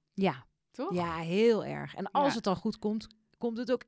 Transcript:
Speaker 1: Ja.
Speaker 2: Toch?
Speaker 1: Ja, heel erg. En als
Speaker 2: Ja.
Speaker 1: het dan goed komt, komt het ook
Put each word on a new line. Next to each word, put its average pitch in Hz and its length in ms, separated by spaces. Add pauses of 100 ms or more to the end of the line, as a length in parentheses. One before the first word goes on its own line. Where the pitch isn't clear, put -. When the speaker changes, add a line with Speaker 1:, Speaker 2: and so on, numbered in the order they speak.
(140)
Speaker 1:
Ja. 165 320 (240)
Speaker 2:
Toch? 254 240
Speaker 1:
Ja, 170 220
heel 185 480
erg. 143 300
En - 160
als 277 180
Speaker 2:
Ja. - 60
Speaker 1:
het 226 100
dan 185 120
goed 208 220
komt, 214 280 (320)
komt 233 200
het 240 140
ook 240 160